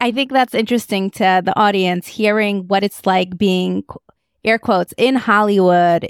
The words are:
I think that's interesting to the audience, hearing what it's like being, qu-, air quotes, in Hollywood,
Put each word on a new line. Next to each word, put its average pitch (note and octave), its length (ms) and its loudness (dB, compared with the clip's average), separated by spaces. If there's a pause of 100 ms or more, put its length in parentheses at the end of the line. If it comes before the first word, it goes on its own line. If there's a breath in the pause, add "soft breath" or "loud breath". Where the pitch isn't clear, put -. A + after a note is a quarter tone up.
I B3 100 0
think C4+ 200 -4
that's C4 220 0
interesting G#3+ 580 -2
to F#3 320 2
the F#3 140 -2
audience, F#3+ 500 0
hearing G#3 600 -2
what G3 160 0
it's - 220 -6
like F#3 320 0
being, F#3 460 0
qu-, - 180 -18 (420)
air A3 160 0
quotes, F#3 380 -2
in C4 180 2
Hollywood, F#3 960 2